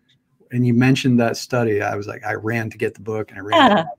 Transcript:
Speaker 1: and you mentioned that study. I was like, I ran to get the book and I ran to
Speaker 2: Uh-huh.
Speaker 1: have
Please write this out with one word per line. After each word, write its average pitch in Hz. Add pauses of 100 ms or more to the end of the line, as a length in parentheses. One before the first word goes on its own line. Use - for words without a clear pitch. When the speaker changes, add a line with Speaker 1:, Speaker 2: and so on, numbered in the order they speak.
(520)
Speaker 1:
and 123
you 120
mentioned 127
that 117
study. 113
I 104
was 101
like, -
I 107
ran 110
to 107
get 110
the -
book 107
and 104
I -
ran 320
to 247
Speaker 2:
Uh-huh. 170
Speaker 1:
have -